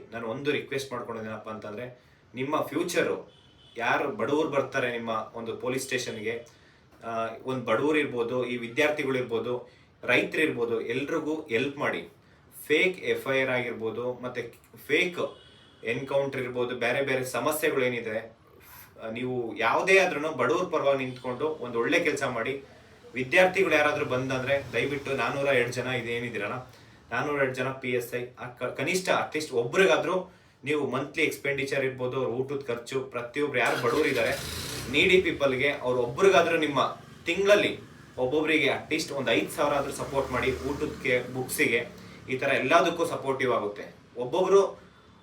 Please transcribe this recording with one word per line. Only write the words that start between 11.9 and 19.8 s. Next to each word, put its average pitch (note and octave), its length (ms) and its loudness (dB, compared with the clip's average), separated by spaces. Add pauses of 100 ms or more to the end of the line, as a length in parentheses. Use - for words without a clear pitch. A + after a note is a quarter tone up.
ಫೇಕ್ F3+ 320 2
ಎಫ್ A2+ 280 -2
ಐ C3+ 140 2
ಆರ್ C3 80 0
ಆಗಿರ್ಬೋದು, A#2+ 640 -2
ಮತ್ತೆ B2 280 -8 (460)
ಫೇಕ್ F3 500 0 (460)
ಎನ್‌ಕೌಂಟರ್ C3+ 580 0
ಇರ್ಬೋದು, B2 340 -2
ಬೇರೆ B2 260 0
ಬೇರೆ C3 240 0
ಸಮಸ್ಯೆಗಳು C3+ 600 0
ಏನಿದೆ, A2+ 500 -4 (680)
ಆ, A2+ 60 -8
ನೀವು A#2+ 480 -4
ಯಾವುದೇ D#3+ 420 6